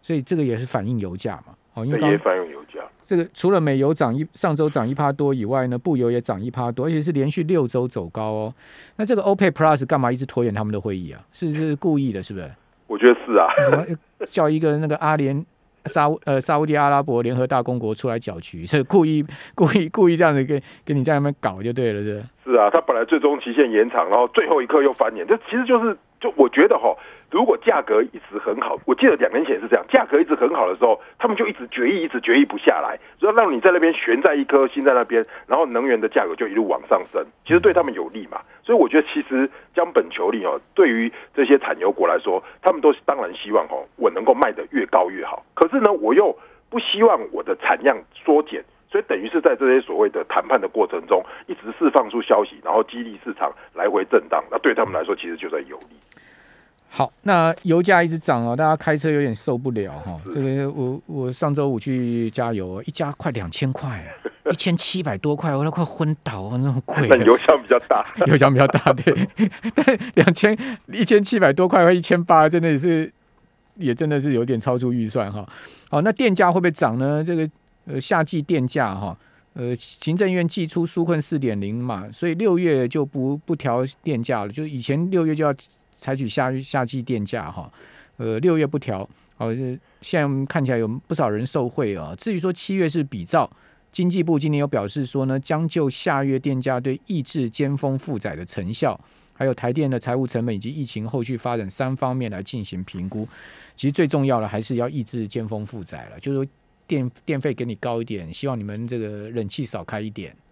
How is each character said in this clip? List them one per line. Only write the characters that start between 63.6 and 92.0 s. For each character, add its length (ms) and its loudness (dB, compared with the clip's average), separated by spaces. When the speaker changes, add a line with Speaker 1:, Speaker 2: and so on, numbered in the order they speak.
Speaker 1:
块 180 -8
啊， 200 -10
Speaker 2:
<laughs> 160 -6
Speaker 1:
一 60 2
千 200 -2
七 280 -4
百 160 -4
多 160 0
块， 200 -4
我 80 0
都 60 0
快 160 -2
昏 380 -2
倒 220 -8
啊， 120 -4
那 60 0
种 240 0
贵 80 -6
啊。 40 -
Speaker 2:
那 140 10
油 120 8
箱 240 4
比 60 -18
较 100 4
大。 160 2
Speaker 1:
<laughs> 80 2
油 100 6
箱 160 6
比 80 4
较 60 8
大， 280 2
对。 200 2
<laughs> 300 -6
但 100 2
两 180 6
千， 240 2
一 180 -2
千 180 6
七 160 0
百 140 6
多 140 2
块 160 6
或 80 8
一 100 4
千 240 2
八， 240 6
真 100 2
的 120 2
也 40 4
是， 380 0
也 180 -2
真 160 -2
的 100 0
是 140 0
有 100 2
点 160 0
超 160 0
出 160 -2
预 140 -2
算 260 -4
哈。 160 -12
好， 100 2
那 100 2
电 220 2
价 180 4
会 80 2
不 40 0
会 80 2
涨 260 0
呢？ 260 -2
这 120 -4
个， 120 -2
呃， 160 -8
夏 220 0
季 180 -4
电 240 0
价 300 -2
哈， 200 -8
呃， 220 -6
行 420 -6
政 140 2
院 160 0
祭 180 -4
出 220 -2
纾 180 -2
困 160 0
四 160 -6
点 240 -2
零 140 -6
嘛， 360 -8
所 160 -6
以 60 -2
六 240 0
月 300 2
就 180 -2
不， 320 -4
不 180 -4
调 280 -2
电 200 -4
价 240 -4
了， 60 -10
就 140 -8
以 140 -10
前 320 -2
六 160 2
月 80 0
就 80 -2
要 100 0
采 220 -6
取 100 -6
夏-， 240 -2
夏 240 -4
季 160 -8
电 240 -4
价 260 -8
哈， 180 -14
呃， 240 -4
六 180 2
月 80 2
不 140 -4
调， 220 -6
哦， 160 -4
这 240 -6
现 220 -2
在 240 0
看 180 -2
起 80 0
来 60 0
有 100 0
不 260 -8
少 140 0
人 180 -2
受 220 -4
惠 260 -4
啊。 240 -10